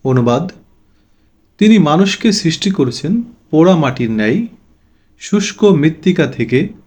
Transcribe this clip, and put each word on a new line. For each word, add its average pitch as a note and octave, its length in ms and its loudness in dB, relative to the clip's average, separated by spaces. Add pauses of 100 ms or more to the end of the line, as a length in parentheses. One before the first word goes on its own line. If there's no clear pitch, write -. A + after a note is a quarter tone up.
অনুবাদ, C3 480 0 (1040)
"তিনি G#3+ 200 4
মানুষকে F#3+ 540 2
সৃষ্টি E3+ 380 -4
করেছেন D3+ 520 -4 (280)
পোড়া F3 260 4
মাটির C3 340 -2
ন্যায়, A2+ 360 -2 (760)
শুষ্ক - 420 -4
মৃত্তিকা D#3+ 640 2
থেকে B2 420 -2 (180)